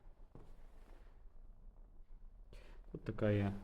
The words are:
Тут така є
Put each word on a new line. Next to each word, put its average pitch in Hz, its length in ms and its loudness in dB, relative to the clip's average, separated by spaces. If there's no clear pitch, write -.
Тут - 120 -4
така 107 260 6
є 101 220 8